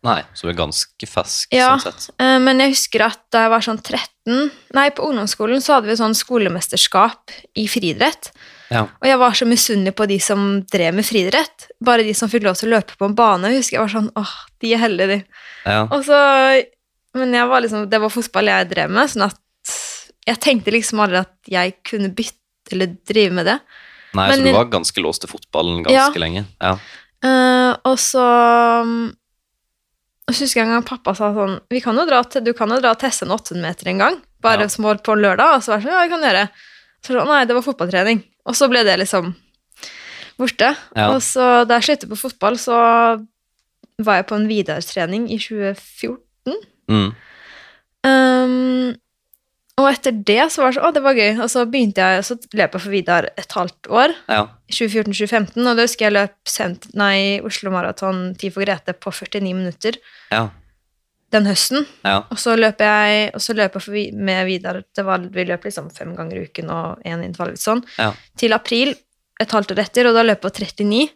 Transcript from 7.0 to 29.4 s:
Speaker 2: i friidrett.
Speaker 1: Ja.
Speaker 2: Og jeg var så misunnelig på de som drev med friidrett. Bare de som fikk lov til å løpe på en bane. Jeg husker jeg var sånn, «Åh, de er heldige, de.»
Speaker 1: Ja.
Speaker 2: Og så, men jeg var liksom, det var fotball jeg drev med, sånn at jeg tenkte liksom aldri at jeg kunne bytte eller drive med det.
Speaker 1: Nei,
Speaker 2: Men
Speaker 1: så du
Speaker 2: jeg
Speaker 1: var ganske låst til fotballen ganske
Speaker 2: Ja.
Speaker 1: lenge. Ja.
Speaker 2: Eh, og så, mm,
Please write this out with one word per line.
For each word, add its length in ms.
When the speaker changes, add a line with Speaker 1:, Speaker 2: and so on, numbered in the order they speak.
Speaker 2:
i 120
friidrett. 640
Speaker 1:
Ja. 120
Speaker 2:
Og 200
jeg 140
var 140
så 160
misunnelig 480
på 120
de 120
som 440
drev 300
med 120
friidrett. 600
Bare 220
de 100
som 160
fikk 140
lov 140
til 120
å 100
løpe 180
på 80
en 100
bane. 340
Jeg 140
husker 140
jeg 20
var 220
sånn, 140
«Åh, 180
de 140
er 40
heldige, 300
de.» 160
Speaker 1:
Ja. 260
Speaker 2:
Og 140
så, 600
men 180
jeg 140
var 140
liksom, 280
det 100
var 100
fotball 360
jeg 240
drev 200
med, 200
sånn 160
at 120
jeg 140
tenkte 320
liksom 280
aldri 200
at 140
jeg 260
kunne 300
bytte 200
eller 160
drive 260
med 140
det. 140
Speaker 1:
Nei, 160
Speaker 2:
Men 100
Speaker 1:
så 40
du 40
Speaker 2:
jeg 80
Speaker 1:
var 100
ganske 380
låst 180
til 80
fotballen 540
ganske 80
Speaker 2:
Ja. 180
Speaker 1:
lenge. 260
Ja. 160
Speaker 2:
Eh, 520
og 120
så, 840
mm, 320